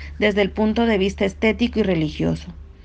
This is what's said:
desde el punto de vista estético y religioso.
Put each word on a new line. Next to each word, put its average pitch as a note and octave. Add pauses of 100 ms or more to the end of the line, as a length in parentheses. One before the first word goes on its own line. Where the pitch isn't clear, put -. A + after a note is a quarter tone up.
(200)
desde G#3
el F#3+
punto G#3+
de A3+
vista G3
estético A3
y G#3+
religioso. E3 (320)